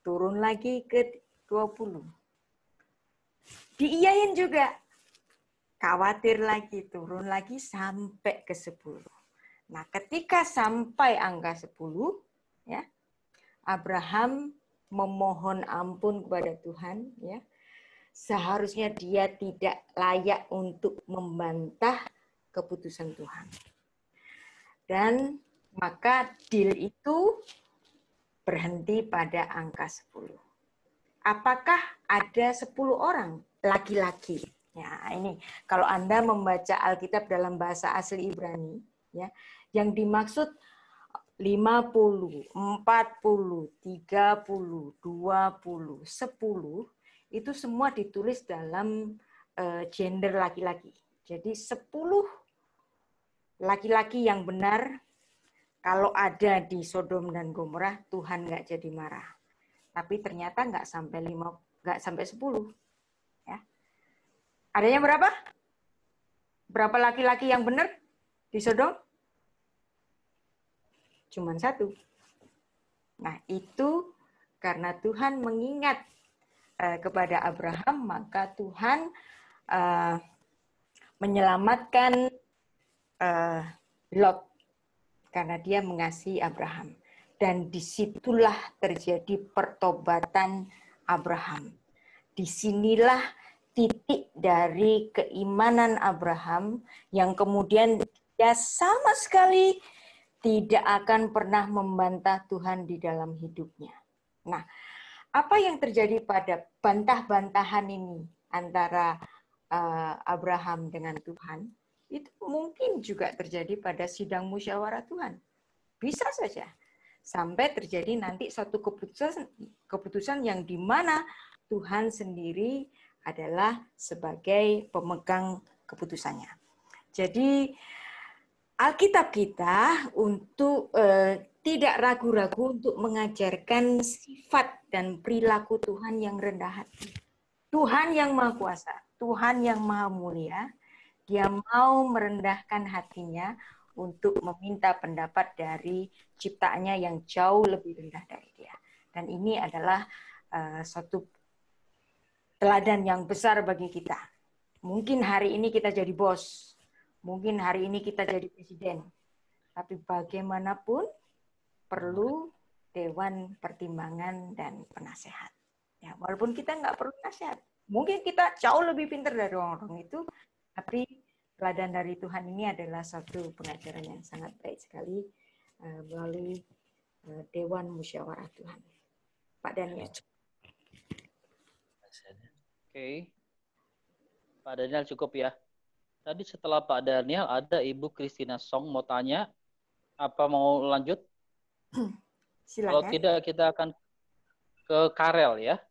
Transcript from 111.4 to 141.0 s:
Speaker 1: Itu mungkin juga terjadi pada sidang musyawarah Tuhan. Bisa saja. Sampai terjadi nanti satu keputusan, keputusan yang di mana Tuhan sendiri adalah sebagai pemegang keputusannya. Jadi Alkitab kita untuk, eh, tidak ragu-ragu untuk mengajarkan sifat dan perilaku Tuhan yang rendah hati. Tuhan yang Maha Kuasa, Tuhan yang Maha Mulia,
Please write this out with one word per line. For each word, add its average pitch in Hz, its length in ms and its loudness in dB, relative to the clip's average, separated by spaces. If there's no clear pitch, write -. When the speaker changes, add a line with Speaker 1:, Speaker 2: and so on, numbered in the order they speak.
Speaker 1:
Itu 294 160 -12
mungkin 320 560 -4
juga 202 320 -6
terjadi 175 480 -8
pada 180 240 -6
sidang 185 480 -6
musyawarah 208 560 -6
Tuhan. 302 320 -10
Bisa 285 400 -4
saja. - 320 -6
Sampai 180 480 0
terjadi 180 480 -4
nanti 190 320 -8
satu 208 320 -6
keputusan, 269 640 -6
keputusan 202 560 -6
yang 196 160 -2
di 175 160 -8
mana 311 480 0
Tuhan 208 400 -2
sendiri 196 720 -6
adalah 170 560 -2
sebagai 202 920 0
pemegang 185 720 -2
keputusannya. - 640 -10
Jadi 269 580 2
Alkitab 330 540 6
kita 208 880 2
untuk, 226 800 0
eh, 190 640 6
tidak 285 400 2
ragu-ragu 240 720 2
untuk 240 240 -2
mengajarkan 220 1040 0
sifat - 880 -2
dan 185 320 -4
perilaku 226 560 2
Tuhan 220 400 -6
yang 202 160 -4
rendah 190 480 -6
hati. - 320 -18
Tuhan 302 400 4
yang 285 240 4
Maha 240 240 2
Kuasa, 185 320 -6
Tuhan 240 400 0
yang 233 160 2
Maha 208 320 -2
Mulia, 175 560 -6